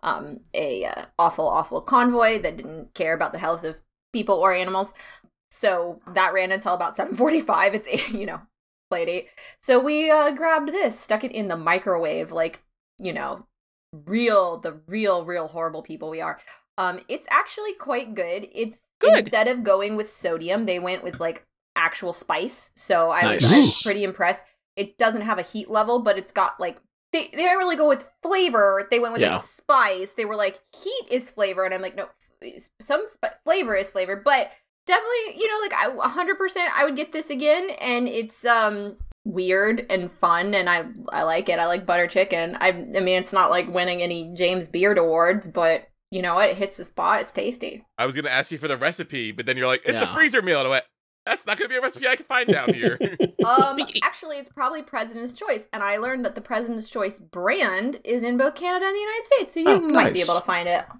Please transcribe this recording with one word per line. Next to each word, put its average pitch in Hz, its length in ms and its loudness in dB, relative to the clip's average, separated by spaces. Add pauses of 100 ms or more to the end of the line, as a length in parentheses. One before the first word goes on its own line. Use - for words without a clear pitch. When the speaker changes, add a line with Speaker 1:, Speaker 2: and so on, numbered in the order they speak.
Speaker 1:
um, 151 380 -6 (140)
a, 120 320 -2
uh, - 180 -8 (140)
awful, 160 280 2
awful 160 360 -2
convoy 240 580 4
that 165 160 -4
didn't 156 380 -16
care 160 180 0
about 160 220 -2
the 165 40 -10
health 165 240 -2
of 160 200 -10 (320)
people 208 220 2
or 185 180 4
animals. 190 400 -2 (560)
So 175 500 -2 (140)
that 185 180 4
ran 185 200 0
until 190 220 -2
about 175 220 -4
seven 202 180 -4
forty-five. 214 600 2
It's, - 340 -4
<laughs> - 20 -8
you 202 140 -8
know, 165 160 -10 (500)
play 175 140 -2
date. 175 240 -6 (340)
So 247 160 4
we, 302 320 2
uh, 302 200 6
grabbed 302 400 0
this, 320 280 -2
stuck 220 260 -2
it 247 80 -8
in 208 160 -4
the 170 100 -4
microwave, 165 760 -2
like, 165 300 -4 (360)
you 185 140 -8
know, 143 340 -8 (460)
real, 185 680 2
the 156 300 -10
real, 190 360 0
real 165 240 -6
horrible 165 340 -6
people 160 280 -12
we 160 100 -10
are. 160 200 -8 (380)
Um, 185 300 -2
it's - 220 -8
actually 415 440 -2
quite 247 400 -6
good. 180 380 -6
It's 226 260 -6 (220)
Speaker 2:
Good. 605 180 8
Speaker 1:
instead 220 300 2
of 247 160 -2
going 202 320 2
with 214 140 -6
sodium, 175 560 -4
they 180 120 -2
went 180 240 -6
with, 170 180 -10
like, 165 260 -6 (280)
actual 165 380 -2
spice. - 640 -6
So 165 340 2
I 170 220 2
was, 185 100 2
Speaker 3:
Nice. 120 100 8
Speaker 1:
I 240 80 10
was - 220 4
pretty 202 220 -2
impressed. 185 400 -2 (320)
It 202 220 -8
doesn't 226 240 2
have 214 160 -2
a 180 40 -4
heat - 280 -10
level, 220 300 2
but 208 180 2
it's - 140 -14
got, - 280 0
like, 190 220 -6 (300)
they, 320 160 -2
they - 100 -10
didn't 359 180 4
really 359 200 0
go 302 120 6
with 269 240 0 (100)
flavor. 226 680 4
They 240 80 4
went 233 160 0
with, - 80 2
like, 92 80 4
Speaker 3:
Yeah. - 80 0
Speaker 1:
spice. 202 760 0
They 220 140 -4
were 214 100 -6
like, 196 240 -2 (160)
"Heat 480 340 -8
is 247 200 -4
flavor," 190 340 0
and 185 80 -2
I'm 185 80 -4
like, 185 160 -8
"No, 196 120 -8 (340)
f-, - 260 -18 (100)
some 311 300 -2
sp-, - 360 -8
flavor 302 300 2
is 196 140 -2
flavor," 190 340 -4
but 269 280 4 (360)
definitely, 440 540 0
you 440 80 0
know, 427 140 -2
like, 403 100 -4
I, 254 220 0 (100)
a - 60 2
hundred 349 260 -2
percent, 370 400 -2
I 285 80 4
would 285 120 -2
get 302 160 -6
this 311 180 -8
again, 302 400 2 (100)
and 247 260 0
it's, 220 380 -8
um, 214 520 2 (280)
weird 196 640 0
and 180 220 -2
fun, 175 440 2
and 180 140 2
I, 170 160 2 (260)
I 156 120 -2
like 165 260 0
it. 170 100 2
I 170 80 2
like 175 200 -2
butter 175 200 2
chicken. 175 540 0
I, 180 80 4
I 185 40 4 (280)
mean, 185 160 2
it's 185 160 -2
not, 190 180 4
like, 175 220 2
winning 180 300 0
any 170 340 -4
James 180 320 0
Beard 190 300 4
awards, 170 500 4
but 165 400 0 (240)
you 185 100 -4
know 175 140 0
what? 202 140 4
It 185 60 -2
hits 196 200 -4
the 185 80 -14
spot. 185 380 0
It's - 100 -10
tasty. 233 520 -8 (140)
Speaker 4:
I 120 80 0
was 131 80 -4
gonna 143 160 -4
ask 135 220 0
you 151 60 -10
for 147 100 -6
the 139 80 0
recipe, 135 560 -4
but 120 120 -8
then 127 120 0
you're 127 100 0
like, 127 180 2
"It's 220 160 0
a - 40 2
Speaker 3:
Yeah. - 100 -6
Speaker 4:
freezer 285 260 4
meal," 170 200 2
and 131 80 0
I - 20 0
went, 131 140 2 (420)
"That's - 180 -4
not 208 140 -2
gonna 403 100 -4
be 262 60 -4
a 254 60 0
recipe 269 260 -4
I 254 80 4
can - 120 -10
find 247 220 0
down 147 260 2
here." 240 300 0
Speaker 5:
<laughs> - 40 0 (360)
Speaker 1:
Um, 269 320 4
Speaker 2:
But 285 180 -4
y- - 80 0
Speaker 1:
actually, 302 360 -6
it's 277 100 -14
probably 294 340 -4
President's 233 500 -8
Choice, 247 400 -4
and 220 100 -8
I 202 160 0
learned 247 260 -4
that - 120 -4
the 226 40 -10
President's 226 480 -6
Choice 208 320 -4
brand 208 840 -2
is 240 220 -2
in 247 120 -2
both 277 200 2
Canada 359 300 -2
and 392 100 0
the 415 40 -4
United 440 260 -6
States, - 280 2
so 330 60 -4
you 330 80 4
Speaker 3:
Oh, 359 120 6
Speaker 1:
might 294 340 4
be 180 60 0
Speaker 3:
nice. 170 80 0
Speaker 1:
able 175 120 2
to - 40 -14
find 175 240 -2
it. 175 160 0 (160)